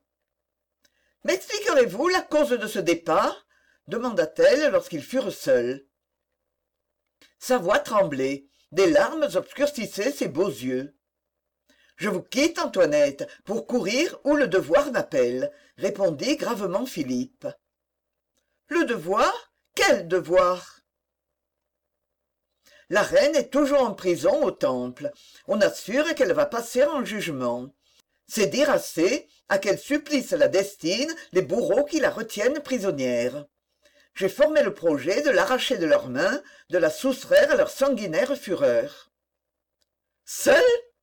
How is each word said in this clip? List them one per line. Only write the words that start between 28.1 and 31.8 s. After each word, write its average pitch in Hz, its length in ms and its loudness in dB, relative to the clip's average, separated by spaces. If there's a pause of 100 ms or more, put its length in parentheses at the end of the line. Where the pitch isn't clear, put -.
C'est 208 200 0
dire 277 220 0
assez 269 600 0 (180)
à 196 100 0
quel 196 220 0
supplice 294 520 -4
la - 180 2
destinent 196 680 -2 (160)
les 185 120 2
bourreaux 233 420 0